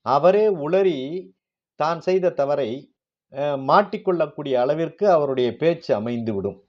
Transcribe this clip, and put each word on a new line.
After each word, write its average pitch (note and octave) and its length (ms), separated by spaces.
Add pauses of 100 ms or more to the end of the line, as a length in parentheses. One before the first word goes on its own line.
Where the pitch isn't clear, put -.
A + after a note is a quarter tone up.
அவரே F3 460
உளறி F3 800 (460)
தான் D#3 260
செய்த F#3 280
தவறை, C#3 640 (420)
அ, C#3+ 240
மாட்டிக்கொள்ளக்கூடிய D#3 960
அளவிற்கு D#3+ 580
அவருடைய C3 440
பேச்சு D#3+ 400
அமைந்துவிடும். A2 720